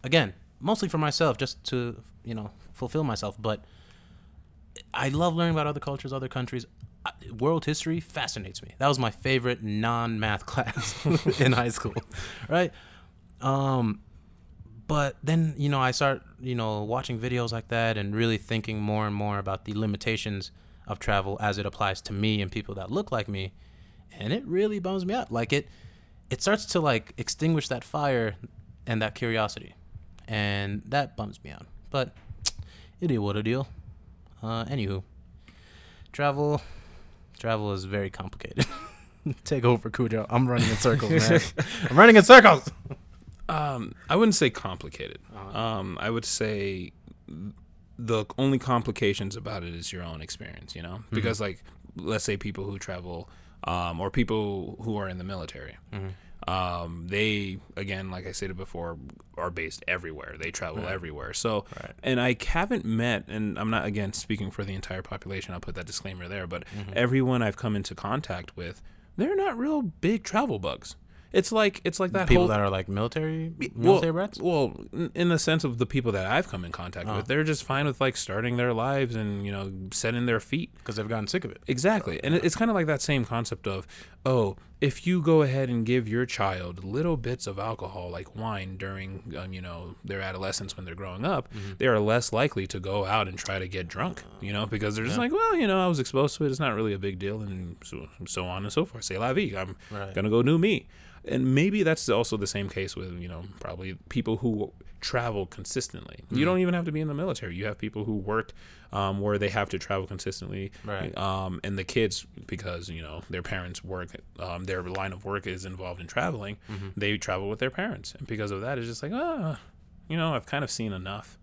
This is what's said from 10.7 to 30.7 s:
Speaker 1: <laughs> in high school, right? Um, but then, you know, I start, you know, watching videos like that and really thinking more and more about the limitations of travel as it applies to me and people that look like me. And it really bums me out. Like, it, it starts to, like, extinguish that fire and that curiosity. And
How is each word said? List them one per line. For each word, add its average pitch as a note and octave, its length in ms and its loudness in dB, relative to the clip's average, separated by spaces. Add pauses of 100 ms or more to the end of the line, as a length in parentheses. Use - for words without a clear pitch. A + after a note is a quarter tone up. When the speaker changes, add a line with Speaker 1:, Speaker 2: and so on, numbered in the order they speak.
Speaker 1:
<laughs> - 360 2
in C3 120 6
high A#2+ 180 4
school, - 240 -2 (540)
right? F3 240 2 (680)
Um, C3 600 2 (880)
but D3 340 2
then, D#3 340 4
you C#3+ 120 0
know, C#3 120 2
I B2+ 100 4
start, C3+ 320 2 (180)
you B2+ 140 -4
know, G#2+ 300 0
watching A#2+ 340 -2
videos A#2+ 340 0
like A2+ 160 -6
that A2+ 280 2
and G2+ 180 -2
really A2+ 240 4
thinking G#2+ 420 -2
more G#2+ 260 2
and G#2 80 0
more G2+ 240 0
about G2 260 -4
the G#2+ 100 -6
limitations G#2 760 -2 (340)
of G2+ 140 -6
travel G2 400 2
as G#2 180 0
it G2+ 80 -2
applies G2 360 -2
to - 100 -8
me G#2 280 2
and F#2+ 120 -2
people G#2 240 -6
that F#2+ 140 -8
look G3 200 -2
like A2 180 -2
me. F#2+ 240 -4 (680)
And G#2+ 140 -2
it B3 140 -4
really G#3 320 0
bums F#3 260 -2
me F#3+ 100 -2
out. - 180 -4
Like, A#2 200 0
it, C#3+ 160 0 (640)
it C3 100 -6
starts G#3 260 2
to, F3+ 140 2
like, C3+ 380 2
extinguish D3+ 500 0
that A#2+ 160 -4
fire B2 520 0 (500)
and A2 160 0
that G#2+ 140 -2
curiosity. A2+ 580 -2 (540)
And G2+ 580 -2